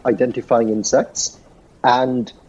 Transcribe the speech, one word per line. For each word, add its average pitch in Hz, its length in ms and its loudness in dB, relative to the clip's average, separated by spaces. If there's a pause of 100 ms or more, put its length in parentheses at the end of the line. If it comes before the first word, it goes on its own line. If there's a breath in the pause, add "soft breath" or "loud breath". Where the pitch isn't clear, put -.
identifying 117 640 0
insects - 680 -2 (440)
and 127 480 0 (160)